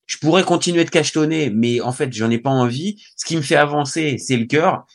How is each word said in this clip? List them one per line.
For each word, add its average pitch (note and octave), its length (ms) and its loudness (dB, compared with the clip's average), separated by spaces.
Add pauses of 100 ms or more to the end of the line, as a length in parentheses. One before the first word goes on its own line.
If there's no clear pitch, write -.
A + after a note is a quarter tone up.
Je - 140 -10
pourrais E3 240 4
continuer E3+ 420 0
de - 60 -10
cachetonner, D#3 580 0
mais A#2 320 0
en A#2 100 -4
fait, B2+ 220 -4
j'en A2 160 -2
ai A#2 80 2
pas C3+ 140 -2
envie. C3+ 520 0 (140)
Ce - 80 -8
qui D#3+ 120 -4
me D#3 40 0
fait C#3+ 160 2
avancer, D3 640 0
c'est B2+ 180 -2
le A#2 80 0
cœur, D3 500 0